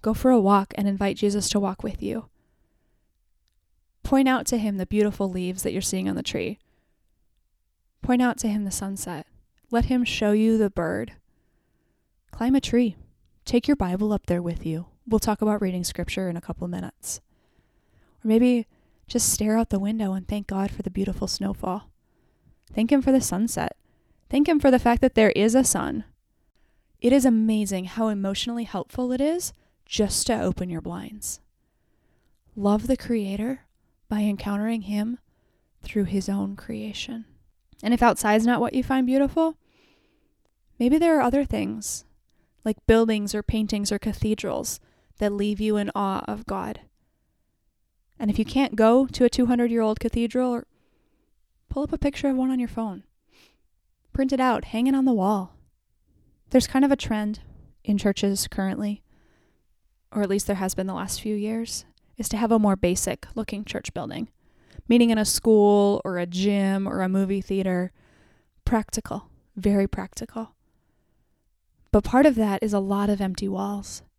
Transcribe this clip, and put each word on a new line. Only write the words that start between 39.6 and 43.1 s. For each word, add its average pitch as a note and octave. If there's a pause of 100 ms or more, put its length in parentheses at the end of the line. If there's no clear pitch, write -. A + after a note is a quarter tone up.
maybe B3
there E4
are C4
other C4
things, G#3+ (580)
like -
buildings A3